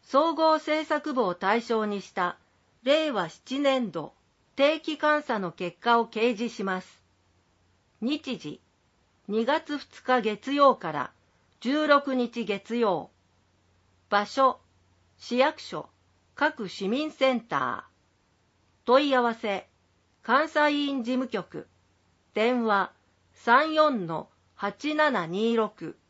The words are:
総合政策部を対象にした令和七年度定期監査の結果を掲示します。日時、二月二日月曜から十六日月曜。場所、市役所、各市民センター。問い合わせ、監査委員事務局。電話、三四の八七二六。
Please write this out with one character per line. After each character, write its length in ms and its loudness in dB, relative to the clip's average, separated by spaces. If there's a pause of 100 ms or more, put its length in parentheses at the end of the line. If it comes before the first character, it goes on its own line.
総 320 0
合 200 4
政 340 -2
策 260 -4
部 80 0
を 140 0
対 260 0
象 240 -2
に 160 -4
し 100 -20
た 280 -4 (420)
令 300 2
和 180 -2
七 300 -10
年 320 0
度 240 -10 (400)
定 260 2
期 160 -6
監 240 2
査 160 -4
の 140 -4
結 260 -8
果 220 2
を 80 -2
掲 280 0
示 180 -4
し 100 -8
ま 180 -4
す。 220 -20 (1000)
日 380 -4
時、 200 -12 (680)
二 180 -2
月 320 -2
二 240 -16
日 200 2
月 320 -4
曜 220 6
か 160 -8
ら 200 -6 (480)
十 260 0
六 300 4
日 300 -4
月 300 -6
曜。 360 0 (1000)
場 160 2
所、 340 2 (600)
市 180 -4
役 220 2
所、 280 -12 (460)
各 340 -2
市 200 -8
民 240 -4
セ 220 0
ン 80 -2
タ 440 -4
ー。 40 -20 (960)
問 220 4
い 60 2
合 80 4
わ 140 0
せ、 340 -6 (560)
監 240 2
査 200 2
委 180 -2
員 160 -4
事 80 -4
務 160 -2
局。 400 -8 (680)
電 320 0
話、 260 2 (420)
三 400 4
四 340 2
の 200 -6 (280)
八 400 -6
七 320 0
二 280 0
六。 400 -4 (140)